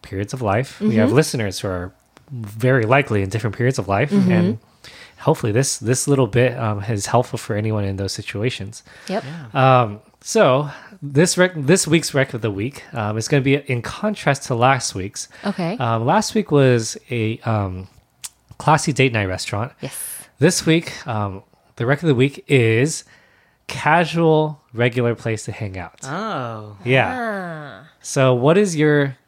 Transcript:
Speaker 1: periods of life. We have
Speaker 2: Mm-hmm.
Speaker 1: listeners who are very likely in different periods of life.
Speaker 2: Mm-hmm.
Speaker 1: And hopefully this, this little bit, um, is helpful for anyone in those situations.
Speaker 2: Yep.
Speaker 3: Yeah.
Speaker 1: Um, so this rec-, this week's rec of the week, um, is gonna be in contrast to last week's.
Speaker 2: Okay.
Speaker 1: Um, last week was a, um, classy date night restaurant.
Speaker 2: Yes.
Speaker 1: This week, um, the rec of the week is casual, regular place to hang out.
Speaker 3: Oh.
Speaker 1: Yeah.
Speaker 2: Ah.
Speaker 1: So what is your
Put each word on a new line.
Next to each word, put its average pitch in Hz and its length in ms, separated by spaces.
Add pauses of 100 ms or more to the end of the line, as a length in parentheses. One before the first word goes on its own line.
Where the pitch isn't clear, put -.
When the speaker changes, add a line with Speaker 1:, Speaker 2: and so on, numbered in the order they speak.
Speaker 1:
periods 101 300
of 127 100
life. 107 380
We 214 160
have - 120
Speaker 2:
Mm-hmm. 123 80
Speaker 1:
listeners 117 440
who 104 80
are 90 240 (380)
very 117 540
likely 113 380
in 95 60
different 104 280
periods 127 220
of 104 100
life. 104 220
Speaker 2:
Mm-hmm. 190 220
Speaker 1:
And 175 260 (600)
hopefully 127 340
this, 131 260
this 120 300
little 135 200
bit, 123 300
um, 107 260
is 104 220
helpful 123 320
for - 180
anyone 107 280
in 98 120
those 98 160
situations. 104 680 (260)
Speaker 2:
Yep. 190 160
Speaker 3:
Yeah. 131 580
Speaker 1:
Um, 104 180 (220)
so 147 460 (320)
this 147 380
rec-, 180 160
this 156 320
week's 170 260
rec 139 220
of 110 80
the 113 80
week, 101 320 (100)
um, 107 240
is 113 120
gonna 143 120
be 135 140
in 131 280
contrast - 640
to 135 120
last 123 400
week's. 98 320 (180)
Speaker 2:
Okay. 190 320
Speaker 1:
Um, 113 260
last 190 300
week 214 160
was 127 480 (100)
a, 113 320
um, 95 460 (720)
classy 151 340
date 131 200
night 107 140
restaurant. 101 540
Speaker 2:
Yes. - 480 (100)
Speaker 1:
This - 280
week, 165 400
um, 104 360 (340)
the 117 100
rec 143 160
of 170 60
the 139 60
week 135 340
is 123 560 (640)
casual, 156 920 (140)
regular 120 400
place 110 320
to 110 60
hang 95 260
out. 85 260
Speaker 3:
Oh. 127 800
Speaker 1:
Yeah. 120 340
Speaker 2:
Ah. 156 680 (140)
Speaker 1:
So 131 320
what 143 240
is 190 180
your 147 400 (120)